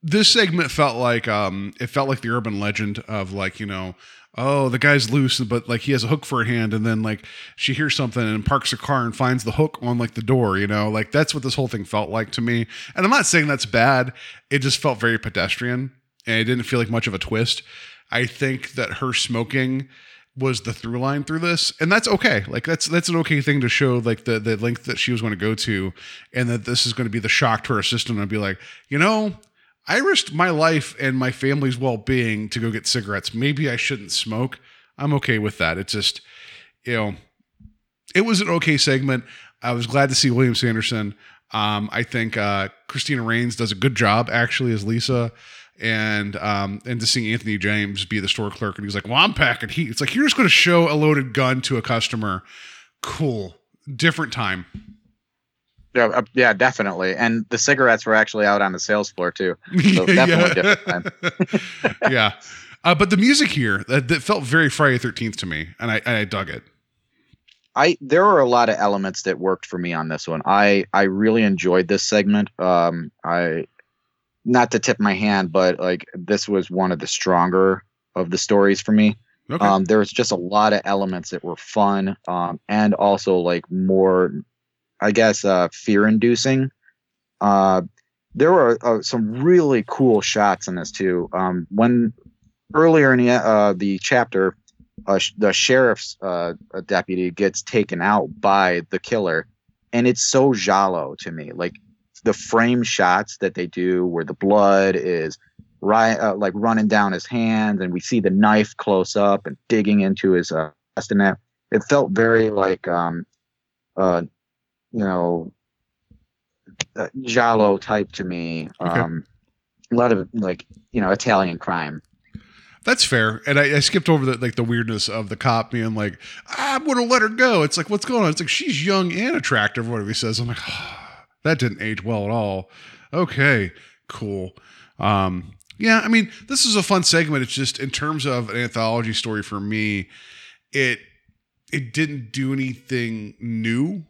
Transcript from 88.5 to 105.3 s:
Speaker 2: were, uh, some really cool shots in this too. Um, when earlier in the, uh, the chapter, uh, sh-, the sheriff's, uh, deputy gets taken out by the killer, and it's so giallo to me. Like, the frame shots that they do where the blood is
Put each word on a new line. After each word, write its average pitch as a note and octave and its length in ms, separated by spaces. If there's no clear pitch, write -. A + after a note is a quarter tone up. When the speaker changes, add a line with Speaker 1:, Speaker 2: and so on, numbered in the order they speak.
Speaker 2:
were, A#2+ 300
uh, A#2 200
some A2+ 400
really D3 440
cool A#2 360
shots G2+ 440
in F2+ 100
this D#2+ 160
too. F2+ 420
Um, F2+ 360
when A#2 440
earlier D#3 380
in B2 140
the, A#2+ 60
uh, G#2 420
the G2 240
chapter, G#2+ 580
uh, G2 120
sh-, - 180
the G2+ 160
sheriff's, B2+ 720
uh, F2 320
deputy F2+ 440
gets F#2+ 300
taken G2+ 400
out G2+ 280
by F#2 480
the F#2 100
killer, F2+ 480
and A#2+ 140
it's B2 180
so C3+ 300
giallo F#2 640
to - 120
me. D#2+ 220
Like, F2 220
the A2 80
frame A#2 500
shots G2 560
that F#2 160
they F2+ 140
do F2+ 360
where E2+ 200
the D#2+ 100
blood G2 600
is E2 420